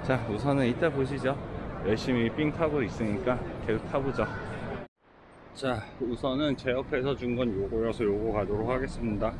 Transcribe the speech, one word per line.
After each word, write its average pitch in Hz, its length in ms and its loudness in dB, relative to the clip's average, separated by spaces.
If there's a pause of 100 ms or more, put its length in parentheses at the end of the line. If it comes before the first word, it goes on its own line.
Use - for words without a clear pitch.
자, 123 260 2
우선은 131 380 2
이따 123 220 4
보시죠. 135 480 0 (480)
열심히 113 460 4
삥 151 200 2
타고 151 300 2
있으니까 117 580 0 (280)
계속 110 220 0
타보죠. 135 360 0 (1300)
자, 123 300 -2 (160)
우선은 131 580 0
제 131 140 -2
옆에서 131 440 0
준 123 200 -2
건 120 180 2
요거여서 110 520 0
요거 104 280 2
가도록 104 360 0
하겠습니다. 117 720 -2